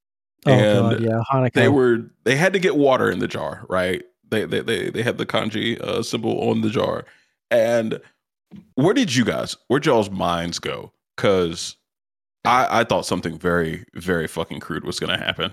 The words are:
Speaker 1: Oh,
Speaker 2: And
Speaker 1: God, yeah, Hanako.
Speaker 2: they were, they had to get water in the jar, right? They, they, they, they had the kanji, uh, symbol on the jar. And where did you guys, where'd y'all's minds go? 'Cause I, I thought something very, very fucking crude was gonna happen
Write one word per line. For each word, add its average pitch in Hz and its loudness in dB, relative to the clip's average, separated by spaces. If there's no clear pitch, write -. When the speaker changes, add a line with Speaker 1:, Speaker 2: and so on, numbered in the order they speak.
Speaker 1:
Oh, 143 4
Speaker 2:
And 107 4
Speaker 1:
God, - -4
yeah, 113 0
Hanako. 131 2
Speaker 2:
they - 4
were, 123 4
they 123 2
had 185 2
to 202 -2
get 175 2
water 127 4
in 95 -4
the 98 -2
jar, - -8
right? 92 -2
They, 104 0
they, 87 -2
they, 95 -2
they 107 -4
had 104 -4
the 107 -4
kanji, 107 -4
uh, 95 -4
symbol 113 -2
on 113 0
the 107 0
jar. - -2
And 113 2
where 175 4
did 214 2
you 117 4
guys, 65 -2
where'd 143 2
y'all's 113 4
minds 87 -2
go? - -10
'Cause 92 0
I, 120 4
I 117 2
thought 92 0
something 87 -4
very, 85 -2
very 85 -2
fucking - -8
crude 80 -8
was - -8
gonna 87 -2
happen - -6